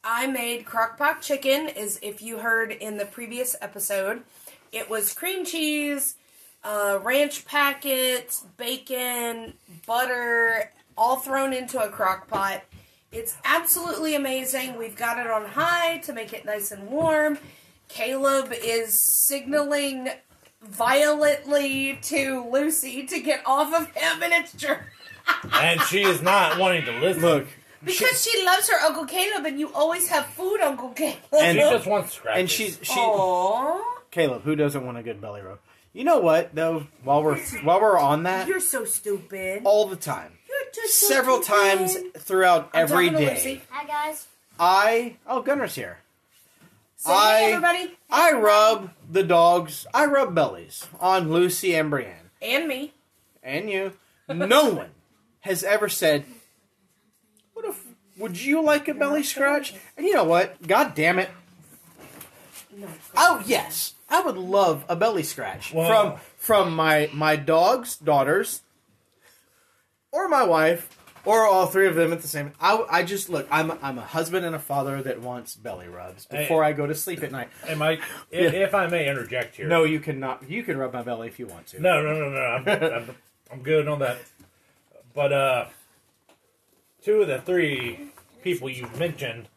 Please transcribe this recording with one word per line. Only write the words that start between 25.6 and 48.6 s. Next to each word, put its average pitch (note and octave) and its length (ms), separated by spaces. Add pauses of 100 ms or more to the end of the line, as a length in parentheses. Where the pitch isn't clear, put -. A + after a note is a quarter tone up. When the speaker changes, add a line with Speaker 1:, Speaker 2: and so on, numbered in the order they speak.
Speaker 2:
she G3 200
is F3 200
not F3 360
wanting F3+ 280
to A#2+ 120
listen. D#3+ 240
Speaker 3:
Look. D#3 240 (380)
Speaker 1:
Because B4 400
she A4 200
loves F#4 260
her F4 160
Uncle D#4 200
Caleb, F#4 380
and C#4+ 140
you D4 160
always E4 340
have D4 180
food, G4 340
Uncle C4 300
Caleb. C#4+ 280 (180)
Speaker 3:
And D4+ 220
Speaker 2:
She D4 60
just B3+ 220
wants G3 280
scratches. - 260
Speaker 3:
And F#3 100
she's, G#3 320
she, B3+ 160
Speaker 1:
Aw. G#3+ 840 (300)
Speaker 3:
Caleb, C3+ 320
who D3+ 100
doesn't C#3+ 320
want A#2+ 120
a A#2 40
good A2 180
belly G2+ 220
rub? F#2+ 160 (340)
You A#3 120
know D#4 160
what, E3 340
though? D#3+ 320 (160)
While C#3+ 220
we're, D3 140 (260)
while E3+ 160
we're G#3 180
on D3 240
that, F#3 240
Speaker 1:
You're F#4 140
so C4 240
stupid. G3 800
Speaker 3:
all G#3 220
the F#3+ 100
time. - 360 (160)
Speaker 1:
You're C#5 240
just - 280
so G4+ 80
Speaker 3:
Several C4 340
Speaker 1:
stupid. G#3 180
Speaker 3:
times F#3+ 360 (220)
throughout F#3 540
Speaker 1:
I'm E3 100
Speaker 3:
every E3+ 280
Speaker 1:
talking D#3 80
to D3 80
Speaker 3:
day. B2+ 80
Speaker 1:
Lucy. C4 360
Speaker 4:
Hi, C#4+ 140
guys. D4+ 440 (320)
Speaker 3:
I, G#3+ 560 (100)
oh, B3 160
Gunner's C4+ 320
here. F#2 240 (1000)
Speaker 1:
Say - 160
hey, F#3 60
Speaker 3:
I, G#3+ 220 (100)
Speaker 1:
everybody. F4 480 (120)
Speaker 3:
I D#4 220
rub G#3 580 (200)